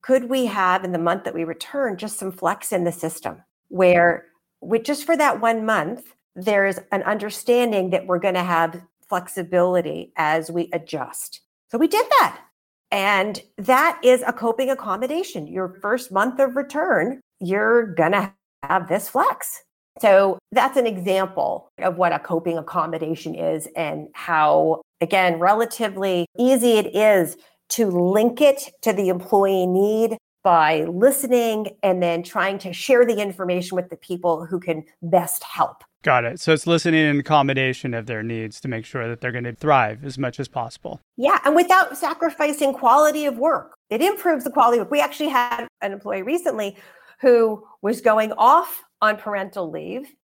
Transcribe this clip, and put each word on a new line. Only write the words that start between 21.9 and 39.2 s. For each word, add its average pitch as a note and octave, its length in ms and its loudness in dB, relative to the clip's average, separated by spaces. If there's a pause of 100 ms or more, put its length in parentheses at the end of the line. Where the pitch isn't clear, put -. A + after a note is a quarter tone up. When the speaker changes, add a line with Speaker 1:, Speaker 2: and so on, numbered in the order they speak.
Speaker 1:
what F3 140 2
a D3+ 60 -2
coping E3 380 -4
accommodation D#3+ 760 -6
is D#3+ 320 -4 (100)
and D#3 380 -6
how, D#3 680 2 (220)
again, F3 360 2
relatively G3 840 0 (140)
easy A#3+ 400 4
it G#3 180 -2
is G3+ 400 4 (340)
to A3 200 0
link G3+ 500 2
it C#4 300 2 (100)
to A3 140 0
the F#3+ 160 0
employee F#3+ 560 2
need G#3+ 500 0 (260)
by D#3+ 420 4
listening A3+ 1000 0
and F#3 200 2
then E3+ 200 0
trying G3 340 -4
to F#3+ 160 -12
share A#3+ 320 4
the A3 160 0
information F#3 560 -4
with F3+ 140 -4
the E3 60 -16
people F3 500 -4
who F3+ 120 -6
can D#3+ 240 -4 (200)
best E3+ 420 0
help. - 400 -6 (180)
Speaker 2:
Got B2 220 2
it. A#2+ 160 -8
So D#3+ 140 2
it's D3+ 120 -4
listening E3 380 2
and D3 160 2
accommodation C3+ 720 0
of A2+ 140 -6
their A2+ 160 -6
needs A2+ 400 -8
to C#3 60 -8
make A2+ 180 -8
sure A#2+ 200 -8
that A#2 140 -8